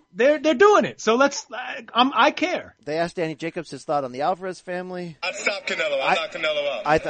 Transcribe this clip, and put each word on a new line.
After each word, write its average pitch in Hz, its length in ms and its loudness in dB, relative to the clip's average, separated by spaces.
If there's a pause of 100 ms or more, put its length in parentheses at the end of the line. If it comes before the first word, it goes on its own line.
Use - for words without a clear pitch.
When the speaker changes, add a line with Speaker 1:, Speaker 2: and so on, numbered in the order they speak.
(140)
Speaker 1:
they're, 269 240 4
they're 302 160 2
doing 370 320 8
it. 123 140 -10
So 220 160 2
let's, 277 360 2
I, 254 320 -10 (100)
I'm, 254 200 0
I 247 160 4
care. 311 440 -6 (100)
Speaker 2:
They 151 120 -6
asked 170 200 -4
Danny 160 200 -4
Jacobs 165 340 -10
his 135 140 -12
thought 147 180 0
on 127 100 -8
the 127 100 -6
Alvarez 180 380 -2
family. 180 600 -10
Speaker 3:
I'd 185 140 -6
stop 196 300 -6
Canelo. 160 360 -2
I'm 151 80 0
Speaker 2:
I, 185 40 4
Speaker 3:
not 165 180 -2
Canelo 151 360 -2 (100)
out. 123 80 -6
Speaker 2:
I, 147 80 4 (160)